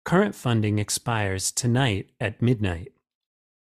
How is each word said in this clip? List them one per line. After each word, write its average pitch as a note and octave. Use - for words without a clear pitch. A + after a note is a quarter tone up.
Current G3+
funding G#2+
expires G2+
tonight A#2+
at G#2+
midnight. G#2